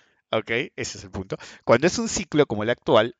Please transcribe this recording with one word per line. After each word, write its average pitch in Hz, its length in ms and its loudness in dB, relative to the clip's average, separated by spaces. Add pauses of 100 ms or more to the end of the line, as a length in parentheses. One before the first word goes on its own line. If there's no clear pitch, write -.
(300)
¿ok? 113 200 -4 (260)
Ese 113 220 -8
es 98 60 -16
el 92 60 -18
punto. 95 260 -10 (280)
Cuando 127 220 4
es 180 120 0
un 226 100 -4
ciclo 147 380 0
como 104 160 -4
el 110 80 -2
actual, 123 480 2